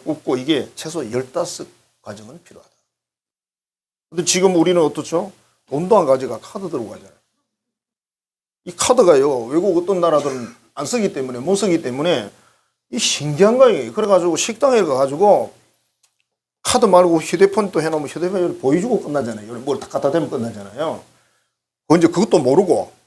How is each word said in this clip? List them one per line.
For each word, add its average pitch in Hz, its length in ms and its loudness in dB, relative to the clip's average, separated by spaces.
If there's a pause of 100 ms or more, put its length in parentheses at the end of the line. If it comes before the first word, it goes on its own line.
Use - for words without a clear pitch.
굽고 151 320 -4
이게 127 400 -2
최소 156 340 -10
열다섯 147 560 -8 (360)
과정은 107 420 -18
필요하다. - 260 -20 (1400)
근데 165 140 -6
지금 185 320 2
우리는 175 240 4
어떻죠? 165 520 -2 (340)
돈도 185 320 0
안 170 80 2
가져가 131 320 0
카드 190 320 -12
들고 120 200 -8
가잖아요. 101 280 -20 (1500)
이 175 120 -14
카드가요, 147 680 4
외국 170 300 0
어떤 175 240 0
나라들은 139 540 0 (200)
안 143 120 -8
쓰기 220 260 -2
때문에, 127 280 -8
못 175 160 0
쓰기 185 260 0
때문에 131 480 -2 (600)
이 120 80 -8
신기한 151 600 0
거예요. 170 340 4
그래가지고 175 440 0
식당에 240 460 0
가가지고 139 680 2 (1120)
카드 254 240 2
말고 180 340 6
휴대폰 196 520 0
또 160 100 0
해놓으면 151 260 -4
휴대폰을 175 500 -4
보여주고 175 440 0
끝나잖아요. 117 580 -6
뭘 135 200 -6
다 - 80 -14
갖다 139 220 -2
대면 151 200 -2
끝나잖아요. 113 720 -8 (880)
그 - 80 6
이제 170 120 4
그것도 190 320 0
모르고 143 520 2 (140)